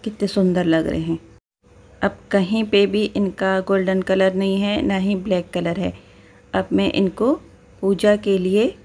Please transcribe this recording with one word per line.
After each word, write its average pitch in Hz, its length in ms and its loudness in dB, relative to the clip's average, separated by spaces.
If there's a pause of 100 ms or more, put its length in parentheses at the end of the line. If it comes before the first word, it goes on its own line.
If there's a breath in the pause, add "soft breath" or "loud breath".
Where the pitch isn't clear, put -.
कितने 214 240 -4
सुंदर 185 380 2
लग 160 220 2
रहे - 120 -4
हैं। 165 200 -4 (800)
अब 196 160 -2 (140)
कहीं 202 320 0
पे 208 220 4
भी 208 300 -2
इनका 190 440 0
गोल्डन 190 420 0
कलर 190 320 2
नहीं 190 280 0
है, 202 200 -2
ना 196 160 0
ही 196 180 0
ब्लैक 185 380 -2
कलर 175 260 -2
है। 180 140 -4 (600 loud breath)
अब 190 200 -2
मैं 196 180 2
इनको 202 420 0 (480)
पूजा 202 340 2
के 208 220 0
लिए 196 460 0